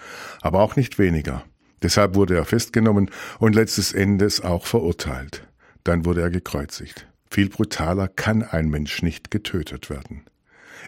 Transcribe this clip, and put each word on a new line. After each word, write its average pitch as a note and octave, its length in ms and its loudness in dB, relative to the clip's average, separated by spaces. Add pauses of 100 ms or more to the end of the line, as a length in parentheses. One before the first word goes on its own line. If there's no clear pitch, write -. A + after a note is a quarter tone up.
(420)
aber E2+ 180 2
auch G#2+ 160 4
nicht B2 240 0
weniger. D2+ 440 0 (380)
Deshalb F#2+ 320 2
wurde F#2+ 220 4
er E2 100 2
festgenommen A2 640 2 (300)
und A2 160 6
letztes A2 380 2
Endes G2+ 480 2
auch F2 260 -2
verurteilt. D#2 800 -4 (360)
Dann E2+ 220 0
wurde F2 160 2
er F2 80 0
gekreuzigt. - 760 -8 (240)
Viel G2+ 180 2
brutaler F#2 580 -2
kann A2 360 0
ein D#2+ 260 -2
Mensch D2+ 320 -4
nicht - 300 -4
getötet E2+ 580 -6
werden. C#2 340 -14 (640)